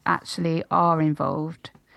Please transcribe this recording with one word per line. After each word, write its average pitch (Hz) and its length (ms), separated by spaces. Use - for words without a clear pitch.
actually 170 640
are 170 300
involved. 151 680